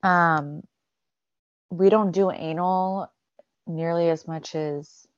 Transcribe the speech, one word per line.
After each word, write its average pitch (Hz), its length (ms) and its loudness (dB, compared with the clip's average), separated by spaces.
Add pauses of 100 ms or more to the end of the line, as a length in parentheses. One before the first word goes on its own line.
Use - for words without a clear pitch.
Um, 160 600 2 (1080)
we 185 180 4
don't 202 240 4
do 190 180 2
anal 185 800 -4 (540)
nearly 170 440 0
as 160 160 -4
much 160 280 -12
as 151 520 -8 (120)